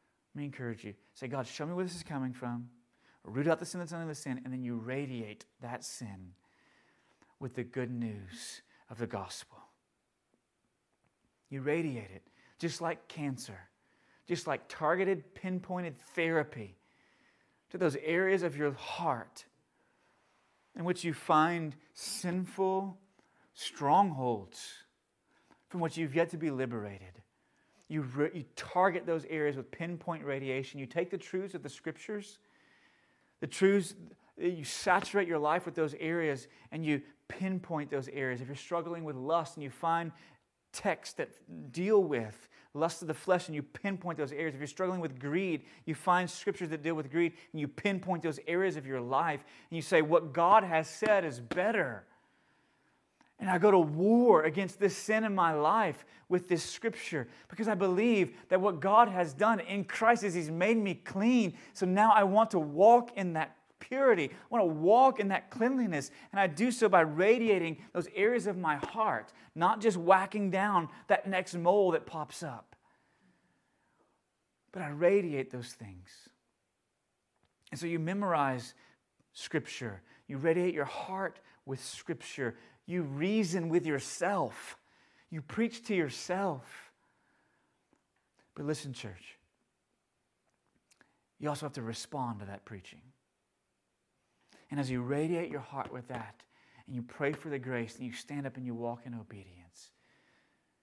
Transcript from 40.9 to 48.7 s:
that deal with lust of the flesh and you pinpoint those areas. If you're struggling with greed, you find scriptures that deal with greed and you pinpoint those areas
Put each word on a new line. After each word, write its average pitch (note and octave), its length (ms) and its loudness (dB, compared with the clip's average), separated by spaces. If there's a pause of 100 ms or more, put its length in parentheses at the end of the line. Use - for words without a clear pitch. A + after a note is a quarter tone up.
that - 580 -12
deal G3 300 4
with A#2 460 -4 (260)
lust E3 280 -2
of E3 60 -6
the D#3 60 -4
flesh F3+ 320 0
and D#3+ 80 -8
you D3 80 -4
pinpoint F3 560 -8
those C#3+ 140 -4
areas. D3+ 220 -4
If C3+ 60 -12
you're D3 80 -6
struggling F#3 320 -4
with C3+ 200 -6
greed, D#3 460 -2 (180)
you D#3 100 -4
find F3+ 340 2
scriptures F3+ 420 -6
that D#3 120 -6
deal D#3+ 120 -2
with C#3+ 160 -6
greed E3+ 260 0 (160)
and D#3 80 -6
you C#3+ 80 -2
pinpoint F3+ 540 -2
those D3+ 240 -4
areas F3 300 0